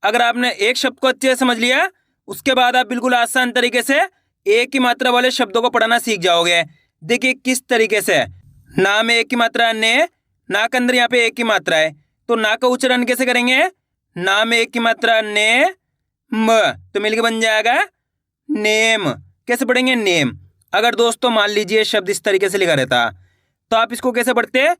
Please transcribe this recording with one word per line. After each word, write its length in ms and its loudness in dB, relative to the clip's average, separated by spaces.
अगर 180 0
आपने 300 0
एक 160 0
शब्द 220 -4
को 80 -2
अच्छे 200 -2
से 80 2
समझ 220 0
लिया, 320 0
उसके 260 -4
बाद 220 2
आप 120 2
बिल्कुल 260 -2
आसान 380 0
तरीके 300 0
से 180 0
एक 280 2
ही 60 0
मात्रा 320 0
वाले 200 2
शब्दों 300 -2
को 80 0
पढ़ना 300 0
सीख 200 -4
जाओगे। 440 2
देखिए 320 0
किस 320 -4
तरीके 340 0
से, 220 0
ना 260 2
में 120 0
एक 160 0
ही 40 -4
मात्रा 380 0
ने, 240 0
ना 180 -2
के 100 -4
अंदर 180 0
यहाँ 120 2
पे 180 2
एक 120 -2
ही 60 -4
मात्रा 340 0
है, 140 2
तो 60 0
ना 200 0
का 120 -2
उच्चारण 380 0
कैसे 200 -2
करेंगे? 380 0
ना 300 0
में 120 0
एक 160 0
ही 60 -4
मात्रा 420 0
ने, 480 0
म, 180 0
तो 60 -4
मिलके 220 -2
बन 200 -2
जाएगा 420 0
नेम। 600 0
कैसे 180 -2
पढ़ेंगे? 300 0
नेम। 420 0
अगर 220 0
दोस्तों 340 0
मान 200 2
लीजिए 340 0
शब्द 260 -2
इस 140 -4
तरीके 260 0
से 80 -4
लिखा 160 2
रहता 360 0
तो 60 2
आप 160 0
इसको 180 -4
कैसे 220 0
पढ़ते? 340 0